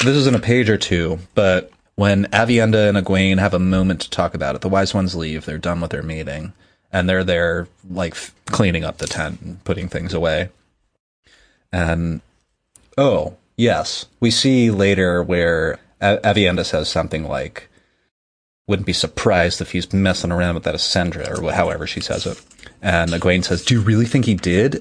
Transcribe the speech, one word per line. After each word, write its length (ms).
this 120
is 100
in 80
a 60
page 300
or 80
two, 400
but 360
when 300
Aviendha 640
and 100
Egwene 400
have 160
a 40
moment 440
to 80
talk 240
about 200
it, 60
the 80
Wise 260
Ones 200
leave, 300
they're 140
done 220
with 100
their 120
meeting, 500
and 160
they're 160
there, 420
like, 220
f-, 200
cleaning 380
up 140
the 80
tent 340
and 240
putting 240
things 260
away. 360
And, 480
oh, 380
yes, 500
we 100
see 400
later 520
where 560
A-, 180
Aviendha 460
says 240
something 400
like, 400
"Wouldn't 200
be 80
surprised 680
if 120
he's 200
messing 400
around 220
with 100
that 100
Ascendra," 540
or 140
wh-, 120
however 320
she 140
says 240
it. 160
And 300
Egwene 340
says, 180
"Do 120
you 80
really 240
think 180
he 100
did?" 460